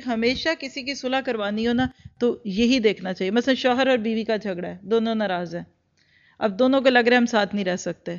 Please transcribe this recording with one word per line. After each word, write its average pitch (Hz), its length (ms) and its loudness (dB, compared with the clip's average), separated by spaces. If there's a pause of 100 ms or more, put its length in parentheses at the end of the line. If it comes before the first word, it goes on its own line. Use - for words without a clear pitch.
ہمیشہ 240 420 0 (100)
کسی 269 240 -10
کی 277 100 -6
صلح 262 320 -4
کروانی 220 420 -2
ہو 240 60 2
نا، 254 140 2 (320)
تو 240 260 0
یہی 226 340 2
دیکھنا 190 340 0
چاہیے۔ 185 180 -2
مثلاً 240 220 2
شوہر 254 340 2
اور 269 100 4
بیوی 220 260 -2
کا 220 120 -2
جھگڑا 180 320 -4
ہے، 180 140 -10
دونوں 226 340 0
ناراض 180 400 -2
ہیں، 170 80 -8 (760)
اب 196 200 0
دونوں 262 220 4
کو 254 80 4
لگ 247 100 6
رہا 233 120 4
ہے 247 60 6
ہم 240 80 4
ساتھ 208 300 0
نہیں 202 100 -4
رہ 180 100 -2
سکتے، 175 440 -8